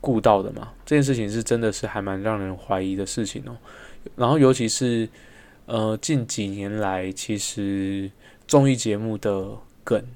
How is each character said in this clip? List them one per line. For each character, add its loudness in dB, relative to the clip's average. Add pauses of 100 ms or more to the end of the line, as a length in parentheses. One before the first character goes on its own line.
顾 2
到 6
的 -6
吗？ -12 (120)
这 0
件 6
事 2
情 -2
是 -2
真 0
的 2
是 -6
还 -4
蛮 -4
让 -2
人 -6
怀 -2
疑 -2
的 -4
事 -4
情 -8
哦。 -14 (600)
然 2
后 6
尤 8
其 2
是， 0 (580)
呃， 0
近 0
几 -4
年 -6
来， -2
其 -4
实 -4 (360)
综 6
艺 4
节 0
目 -4
的 -2 (340)
梗 0 (120)